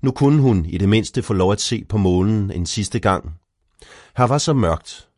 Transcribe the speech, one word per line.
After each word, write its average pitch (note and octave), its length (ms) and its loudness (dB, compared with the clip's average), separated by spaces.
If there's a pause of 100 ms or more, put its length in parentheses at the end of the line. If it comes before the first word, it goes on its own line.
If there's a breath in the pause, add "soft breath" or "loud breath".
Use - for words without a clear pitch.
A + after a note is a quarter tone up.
Nu C3+ 80 2
kunne C#3+ 320 2
hun G2+ 240 2
i E2 120 -6
det G2 100 2
mindste A2 340 0
få A2 120 -4
lov F#2+ 180 2
at G#2 80 -2
se - 280 -4
på G#2+ 100 -2
månen G2 520 0
en F2 160 -4
sidste G#2+ 320 -6
gang. F#2 360 -2 (800 loud breath)
Her B2+ 80 2
var C3 140 0
så D#3 140 -2
mørkt F2 640 -2